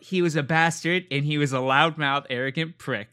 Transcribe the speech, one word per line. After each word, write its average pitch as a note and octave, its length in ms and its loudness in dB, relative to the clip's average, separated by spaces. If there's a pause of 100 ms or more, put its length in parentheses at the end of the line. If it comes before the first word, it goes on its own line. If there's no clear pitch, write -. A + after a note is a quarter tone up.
he F#3 200 -2
was E3+ 160 2
a D3+ 60 0
bastard, E3 680 0
and C#3+ 140 -2
he D3+ 140 0
was C#3+ 160 0
a C3 40 0
loudmouth, C#3 680 2
arrogant C3+ 480 -6
prick, G#2+ 360 -8